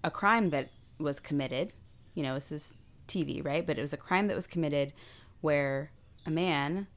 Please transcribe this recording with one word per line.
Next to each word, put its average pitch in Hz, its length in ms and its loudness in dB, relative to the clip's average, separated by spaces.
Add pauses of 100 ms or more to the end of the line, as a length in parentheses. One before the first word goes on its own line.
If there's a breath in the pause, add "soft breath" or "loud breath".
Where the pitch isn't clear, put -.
a 160 80 0
crime 208 380 4
that 139 220 -2 (260)
was 143 240 -2
committed. 143 520 -2 (420)
You 160 80 -2
know, 131 120 -2
this 139 160 -6
is - 240 -8 (320)
T 170 160 -2
V, 143 180 -4
right? 151 240 0
But 165 120 0
it - 40 -4
was 143 120 -2
a 147 40 -6
crime 196 300 0
that - 80 0
was - 120 -2
committed 143 440 0 (480 loud breath)
where 143 520 0 (340)
a 165 60 -4
man 165 640 0